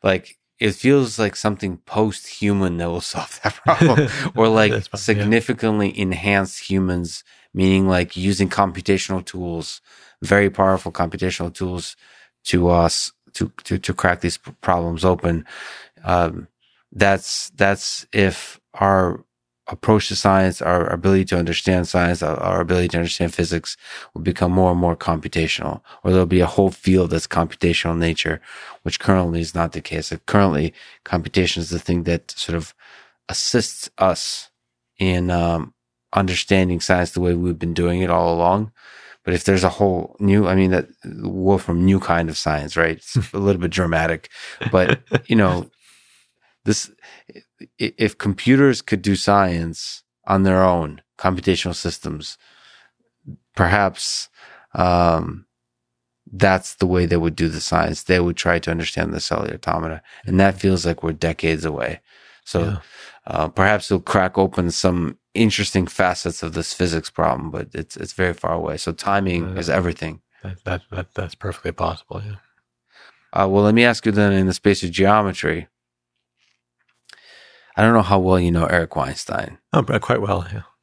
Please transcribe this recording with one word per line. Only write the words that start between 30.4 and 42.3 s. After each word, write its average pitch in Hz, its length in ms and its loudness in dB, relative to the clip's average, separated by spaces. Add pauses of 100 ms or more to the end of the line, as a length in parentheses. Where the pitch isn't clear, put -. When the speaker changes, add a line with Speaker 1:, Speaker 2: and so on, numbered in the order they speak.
Speaker 1:
computation 87 580 -2
is 85 80 -8
the 87 80 -4
thing 87 240 -2
that 85 300 -4
sort - 240 -6
of 80 180 -8 (560)
assists - 580 -2 (100)
us - 520 -2 (480)
in, 90 320 0
um, 85 420 0 (400)
understanding 92 680 0
science 87 320 0
the 87 80 -4
way 87 140 2
we've 87 240 -2
been 85 160 -4
doing 87 280 0
it 87 80 -2
all 85 240 2
along. 95 360 2 (540)
But 90 80 -2
if 85 120 -2
there's 95 200 2
a 87 60 4
whole 90 500 0
new, 101 260 4
I 92 80 2
mean, 95 180 4
that 90 160 0 (180)
Wolfram, 92 800 0
new 95 140 6
kind 85 300 0
of 78 80 -8